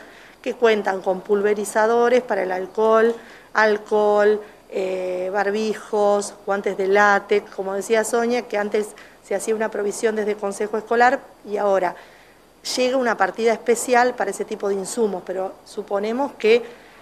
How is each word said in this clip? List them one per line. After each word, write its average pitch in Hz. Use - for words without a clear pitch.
que 240
cuentan 202
con 185
pulverizadores 214
para 208
el 185
alcohol, 220
alcohol, 208
eh, 185
barbijos, 202
guantes 202
de 190
látex, 202
como 190
decía 214
Sonia, 233
que 208
antes 208
se -
hacía 208
una 220
provisión 208
desde 214
el 208
Consejo 208
Escolar 240
y 208
ahora 190
llega 254
una 233
partida 220
especial 240
para 202
ese 196
tipo 202
de 202
insumos, 196
pero 190
suponemos 214
que -